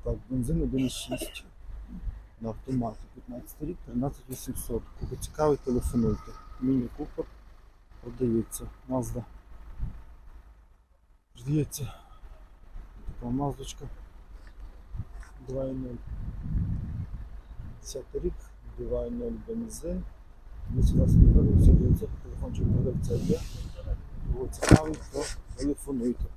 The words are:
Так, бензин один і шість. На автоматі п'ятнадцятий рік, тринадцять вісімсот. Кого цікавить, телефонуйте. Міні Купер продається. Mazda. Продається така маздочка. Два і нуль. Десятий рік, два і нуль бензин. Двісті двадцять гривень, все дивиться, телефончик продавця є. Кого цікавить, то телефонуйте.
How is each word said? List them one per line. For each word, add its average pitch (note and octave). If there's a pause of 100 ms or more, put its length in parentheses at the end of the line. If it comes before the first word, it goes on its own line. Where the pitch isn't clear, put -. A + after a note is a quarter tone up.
Так, A2+ (120)
бензин B2+
один -
і -
шість. - (960)
На A2+
автоматі A#2 (140)
п'ятнадцятий -
рік, F3 (100)
тринадцять C3
вісімсот. A#2+ (180)
Кого A#2+
цікавить, D3+
телефонуйте. A2+ (280)
Міні B2+
Купер - (760)
продається. A#2+ (240)
Mazda. A#2+ (2000)
Продається C3+ (1120)
така -
маздочка. C#3 (1600)
Два C3+
і C3+
нуль. B2+ (1800)
Десятий -
рік, F3 (440)
два A#2+
і A#2+
нуль A#2+ (160)
бензин. A#2 (640)
Двісті -
двадцять -
гривень, -
все -
дивиться, - (160)
телефончик -
продавця -
є. - (920)
Кого B2+
цікавить, D#3 (120)
то C#3 (340)
телефонуйте. C3+ (120)